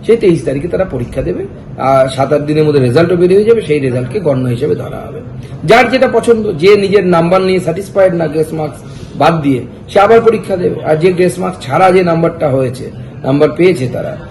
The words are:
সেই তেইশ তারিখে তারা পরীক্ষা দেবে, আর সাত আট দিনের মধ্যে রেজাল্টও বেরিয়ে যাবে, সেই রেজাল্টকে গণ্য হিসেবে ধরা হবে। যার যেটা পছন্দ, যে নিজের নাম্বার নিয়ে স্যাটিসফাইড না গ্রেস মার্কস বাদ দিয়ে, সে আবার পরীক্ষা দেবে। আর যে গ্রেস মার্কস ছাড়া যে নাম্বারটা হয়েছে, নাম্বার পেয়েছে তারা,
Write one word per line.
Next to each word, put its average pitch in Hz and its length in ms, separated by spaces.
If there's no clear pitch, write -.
সেই 226 120
তেইশ 175 280
তারিখে 143 220
তারা 165 180
পরীক্ষা 127 360
দেবে, 240 240
আর 131 320
সাত 135 240
আট 147 80
দিনের 151 220
মধ্যে 147 180
রেজাল্টও 160 340
বেরিয়ে 180 280
যাবে, 226 180
সেই 151 180
রেজাল্টকে 127 400
গণ্য 135 300
হিসেবে 123 260
ধরা - 220
হবে। 135 120
যার 233 280
যেটা 254 160
পছন্দ, 220 500
যে 190 180
নিজের 196 320
নাম্বার 175 340
নিয়ে 190 180
স্যাটিসফাইড 185 540
না 170 140
গ্রেস 151 260
মার্কস 151 240
বাদ 160 260
দিয়ে, 135 200
সে 196 100
আবার 220 220
পরীক্ষা 208 340
দেবে। 180 300
আর 156 100
যে 170 180
গ্রেস 175 260
মার্কস 185 260
ছাড়া 185 260
যে 185 120
নাম্বারটা 165 460
হয়েছে, 127 420
নাম্বার 143 340
পেয়েছে 170 360
তারা, - 240